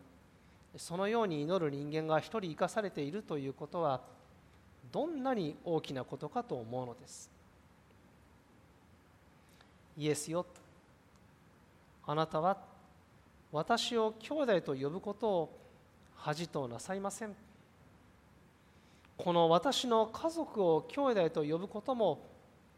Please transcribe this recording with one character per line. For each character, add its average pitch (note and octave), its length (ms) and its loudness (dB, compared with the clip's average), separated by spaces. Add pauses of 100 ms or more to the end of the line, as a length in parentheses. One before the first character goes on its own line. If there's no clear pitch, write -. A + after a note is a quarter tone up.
(760)
そ E3+ 200 -8
の G3 120 0
よ A3+ 140 2
う G#3+ 40 2
に D3+ 160 -2
祈 E3+ 220 2
る C#3+ 60 0
人 C#3+ 220 -4
間 D#3 140 -2
が D#3 140 4
一 A3 200 -4
人 F3+ 100 -4
生 D3 60 -8
か F#3 120 2
さ - 120 -2
れ G3 100 -2
て D#3 120 -4
い C#3+ 80 -2
る G#3 120 -6
と E3 140 -4
い C3+ 120 -4
う C3 40 -4
こ D3+ 140 -10
と F3 160 -4
は、 C3+ 180 2 (880)
ど A#3+ 160 0
ん D#4 160 -4
な C4 120 0
に D#3+ 300 -2
大 D#3+ 160 0
き - 120 -8
な B2+ 120 -4
こ - 120 -8
と D3 120 -8
か A#3+ 140 -4
と E3+ 120 -6
思 B2 280 -6
う B2+ 40 -6
の A#2 80 -10
で - 120 -18
す。 - 240 -18 (2750)
「イ D3+ 100 0
エ D3+ 60 4
ス D3+ 160 -4
よ、 F3 160 -2 (1600)
あ D3 80 0
な D#3+ 120 4
た D#3 140 -2
は F#3+ 160 4 (960)
私 A3+ 480 0
を A3 200 2
兄 D4 240 -2
弟 G#3 200 6
と D3 120 -2
呼 C3+ 140 -2
ぶ F3+ 120 -4
こ G3+ 120 -6
と A3 160 -2
を E3+ 300 0 (580)
恥 D#3 320 -4
と C#3+ 200 -4
な A2+ 100 -8
さ F#3 160 -6
い G3 60 -4
ま G3 100 -4
せ A3 160 -8
ん。 G3+ 100 -12 (1800)
こ F3 140 0
の E3+ 160 8
私 G#3 380 4
の A3 200 6
家 D#4+ 240 -4
族 D#4 340 -2
を D#3+ 180 6
兄 - 180 -6
弟 G#3 300 4
と D#3 140 0
呼 D#3 140 0
ぶ G3 100 -6
こ G#3 120 -8
と C4 140 -2
も G3+ 240 2 (600)